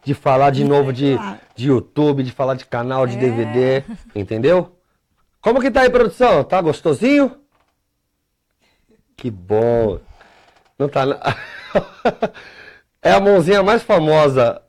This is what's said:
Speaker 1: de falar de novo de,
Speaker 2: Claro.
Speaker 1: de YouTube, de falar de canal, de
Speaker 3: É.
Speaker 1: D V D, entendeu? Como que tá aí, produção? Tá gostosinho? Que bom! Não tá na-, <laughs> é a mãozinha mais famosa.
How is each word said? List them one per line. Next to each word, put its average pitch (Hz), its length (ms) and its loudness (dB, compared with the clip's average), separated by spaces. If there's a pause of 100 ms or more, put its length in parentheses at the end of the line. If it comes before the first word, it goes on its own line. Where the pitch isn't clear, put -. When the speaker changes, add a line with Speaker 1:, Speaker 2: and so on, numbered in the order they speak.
Speaker 1:
de 139 100 -4
falar 139 380 2
de 139 120 -2
novo 143 300 2
de, 135 220 0
Speaker 2:
Claro. 104 220 -8 (180)
Speaker 1:
de 123 120 -6
YouTube, 139 560 0
de 127 80 -8
falar 131 240 -4
de 131 100 -16
canal, 131 400 -4
de 120 120 -8
Speaker 3:
É. - 20 -10
Speaker 1:
D 127 120 0
V 113 140 -4
D, 127 380 0 (320)
entendeu? 127 600 -2 (640)
Como 240 180 0
que 254 120 -2
tá 262 100 0
aí, 254 80 4
produção? 233 540 2
Tá 185 180 -2
gostosinho? 240 720 0 (1900)
Que 127 120 -8
bom! 107 680 -2 (800)
Não 143 80 -2
tá 135 180 -2
na-, 139 140 -4 (540)
<laughs> - 580 -6 (680)
é 170 100 2
a 196 80 4
mãozinha 196 440 2
mais 226 200 2
famosa. 151 840 2